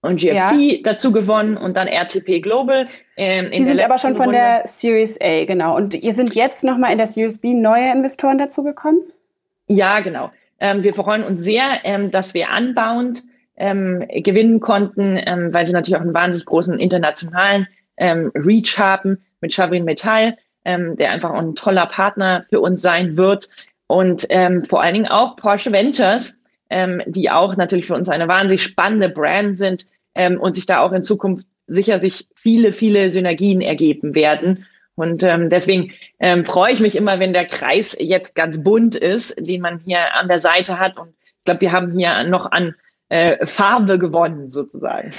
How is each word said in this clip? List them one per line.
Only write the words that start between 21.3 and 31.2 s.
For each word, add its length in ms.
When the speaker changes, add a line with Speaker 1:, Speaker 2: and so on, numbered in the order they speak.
Speaker 1:
ein 240
toller 320
Partner 640
für 100
uns 220
sein 340
wird. 320
Und, 440
ähm, 340
vor 180
allen 120
Dingen 140
auch 280
Porsche 340
Ventures, 680
ähm, 340
die 260
auch 260
natürlich 300
für 80
uns 140
eine 180
wahnsinnig 360
spannende 480
Brand 480
sind, 280
ähm, 260
und 140
sich 100
da 160
auch 120
in 120
Zukunft 420